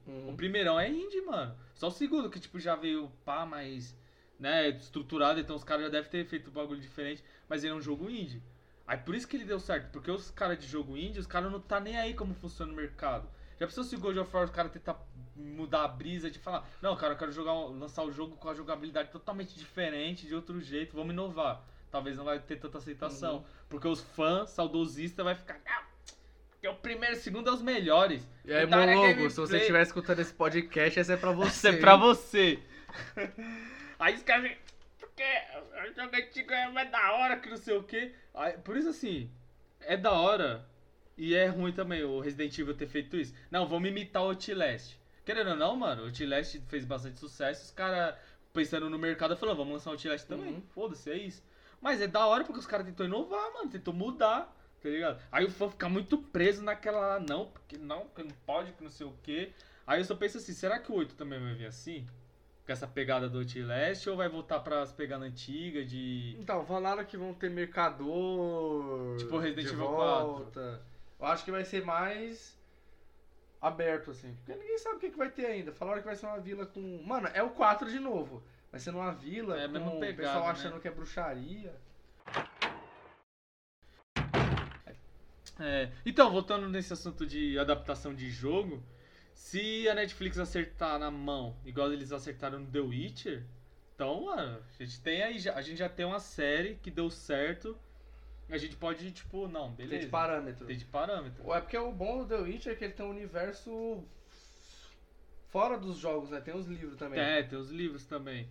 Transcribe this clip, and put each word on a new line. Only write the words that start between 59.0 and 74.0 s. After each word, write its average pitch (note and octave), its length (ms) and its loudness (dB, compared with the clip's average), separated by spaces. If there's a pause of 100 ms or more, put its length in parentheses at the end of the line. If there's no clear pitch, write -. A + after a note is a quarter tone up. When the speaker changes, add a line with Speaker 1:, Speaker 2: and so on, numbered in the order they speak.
Speaker 2:
o C3 60 -14 (100)
quê." E3+ 280 -6 (360)
Aí D#3 140 4
eu F#3 40 0
só G3 100 -2
penso B3 220 -2
assim, G3+ 160 -10
será G3+ 260 0
que A#3+ 120 -8
o A3 40 0
oito D#3+ 200 0
também C#3 240 -8
vai B2 140 -4
vir A#2+ 140 -8
assim? C#3 380 -10 (600)
Com C#3 60 -4
essa B2+ 160 -6
pegada B2+ 420 0
do B2 100 -4
Outlast, B2 680 -2
ou G3 100 -2
vai F3+ 100 2
voltar D#3+ 340 -2
pras C#3+ 300 -2
pegadas C3+ 360 -6
antigas C#3+ 600 -6
de B2 500 -6
Speaker 1:
Então, F#3 260 -2
falaram F#3+ 400 -2
que G#3 100 -12
vão F#3 180 -6
ter F3+ 180 -4
mercador D#3+ 1700 0
Speaker 2:
Tipo A#2+ 200 -2
Resident D#3 300 -2
Speaker 1:
de D#3 60 -4
Speaker 2:
Evil D3+ 140 -2
Speaker 1:
volta. D3 720 0
Speaker 2:
quatro. A#2+ 200 -8 (400)
Speaker 1:
Eu C#3 80 -4
acho E3 180 2
que F#3+ 60 -4
vai F#3+ 120 -2
ser F#3 220 -4
mais G#3 720 -4 (1040)
aberto, D#3+ 500 0